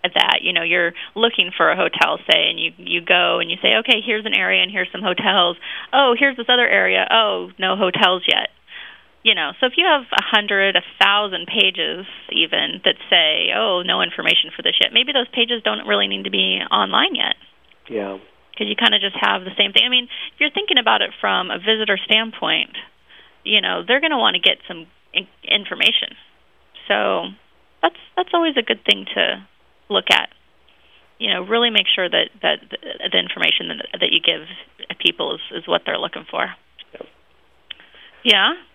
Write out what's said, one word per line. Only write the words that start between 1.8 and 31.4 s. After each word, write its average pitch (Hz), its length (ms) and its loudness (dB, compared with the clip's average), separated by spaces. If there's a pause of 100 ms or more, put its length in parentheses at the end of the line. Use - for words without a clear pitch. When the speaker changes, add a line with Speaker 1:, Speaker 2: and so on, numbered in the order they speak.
Speaker 1:
say, 165 180 4
and 165 120 -6
you, 165 180 -4
you 175 240 -4
go 175 380 2
and 170 100 -4
you 180 100 -4
say, 214 220 4
"Okay, 226 180 2
here's 214 240 -2
an 214 100 -2
area 190 280 2
and 185 80 -2
here's 185 220 -4
some 190 100 -8
hotels. 185 540 0 (360)
Oh, 254 240 4
here's 269 200 2
this 233 120 -8
other 247 200 4
area. 190 420 4
Oh, 190 480 2
no 190 180 0
hotels 185 520 2
yet." - 200 2 (760)
You 220 100 4
know, 160 240 -2
so 262 80 2
if 254 100 0
you 339 80 4
have 294 280 2
a - 100 2
hundred, 196 540 2
a - 60 2 (200)
thousand 196 460 0
pages 190 580 0 (240)
even 160 540 -2
that - 100 4 (160)
say, 170 420 2
"Oh, 202 320 0
no 185 160 -2
information - 540 0
for - 80 -12
this 170 180 0
yet," - 120 4
maybe 254 180 2
those 254 240 0
pages 233 300 0
don't 214 240 -2
really 202 180 2
need 196 160 -6
to - 80 -6
be 190 300 0 (100)
online 214 460 2
yet. - 180 -2 (540)
Speaker 2:
Yeah. 98 300 -6 (380)
Speaker 1:
'Cause 214 120 -4
you 208 80 -4
kinda 214 240 2
just 196 160 -4
have 196 280 0
the 190 120 -12
same 196 160 2
thing. 226 120 4
I 247 40 0
mean, 247 160 2 (280)
if - 80 -20
you're 294 100 2
thinking 392 280 0
about 220 240 2
it 196 80 -2 (100)
from 190 300 0
a 190 80 -4
visitor 208 400 0
standpoint, 220 760 0 (680)
you 208 180 2
know, 185 220 -2
they're 233 180 2
gonna 311 200 0
wanna 185 180 2
get 180 300 2
some 165 180 -14 (260)
in-, 190 140 -4 (160)
information. - 720 -2 (720)
So 190 460 0 (500)
that's, 339 160 0 (180)
that's 359 160 -2
always 330 240 2
a 247 60 2
good 226 220 -4
thing 196 200 0 (100)
to - 280 0 (460)
look 190 220 -2
at. - 200 2 (880)
You 214 140 -2
know, 180 100 -2